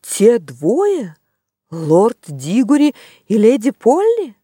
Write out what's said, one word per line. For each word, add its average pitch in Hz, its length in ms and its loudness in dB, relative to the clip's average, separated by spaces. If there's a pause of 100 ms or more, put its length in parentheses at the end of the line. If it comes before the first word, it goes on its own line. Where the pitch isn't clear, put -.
Те 226 380 2
двое? 180 760 -4 (560)
Лорд 165 560 0
Дигори 220 680 -2 (340)
и 214 100 0
леди 226 340 2
Полли? 359 720 0